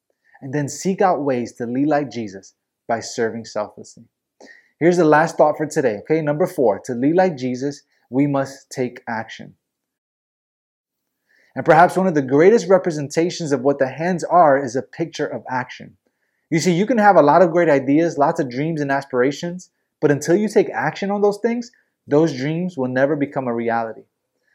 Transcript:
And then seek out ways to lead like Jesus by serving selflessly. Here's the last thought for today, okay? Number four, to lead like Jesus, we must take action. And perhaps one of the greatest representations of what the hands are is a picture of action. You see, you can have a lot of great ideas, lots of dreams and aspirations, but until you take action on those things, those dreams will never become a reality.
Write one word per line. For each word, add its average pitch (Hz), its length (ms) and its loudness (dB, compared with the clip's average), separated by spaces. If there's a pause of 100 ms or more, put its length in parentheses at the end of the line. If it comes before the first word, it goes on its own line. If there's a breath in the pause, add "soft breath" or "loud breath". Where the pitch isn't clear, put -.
(420 soft breath)
And 135 120 -10
then 147 160 -2
seek 185 320 -4
out 175 220 2
ways 123 300 -2
to 123 120 -8
lead 127 220 -2
like 147 220 0
Jesus 104 440 -12 (340)
by 113 140 -4
serving 113 420 -6
selflessly. - 640 -12 (760 loud breath)
Here's 175 160 2
the 175 80 2
last 156 340 2
thought 151 200 2
for 156 80 -4
today, 131 320 -2
okay? 160 240 -2
Number 151 260 -2
four, 107 380 0
to 131 80 -8
lead 135 220 0
like 185 200 2
Jesus, 127 480 -8 (260)
we 135 160 0
must 135 440 -4
take 123 400 -8
action. 110 460 -12 (2000)
And 131 80 -8
perhaps 160 320 6
one 185 100 0
of 170 80 -2
the 147 60 2
greatest 170 480 4
representations 165 840 0
of 127 120 -2
what 143 160 0
the 131 100 0
hands 156 340 -4
are 151 340 4
is 131 200 -4
a 127 40 -2
picture 156 460 -8
of 120 220 -10
action. - 480 -10 (520)
You 160 100 0
see, 180 120 2
you 175 140 2
can 233 140 0
have 202 180 6
a 160 40 10
lot 147 200 6
of 175 100 6
great 170 160 2
ideas, 143 500 2
lots 147 220 2
of 143 100 -4
dreams 151 300 -6
and 143 100 -4
aspirations, 143 800 -4 (280)
but 147 120 2
until 151 260 0
you 214 100 0
take 208 220 0
action 156 420 -6
on 202 100 -4
those 202 180 0
things, 233 340 -4 (340)
those 143 300 2
dreams 160 400 -6
will 127 100 -4
never 135 300 0
become 139 300 -6
a 120 60 -4
reality. 117 500 -6 (520 soft breath)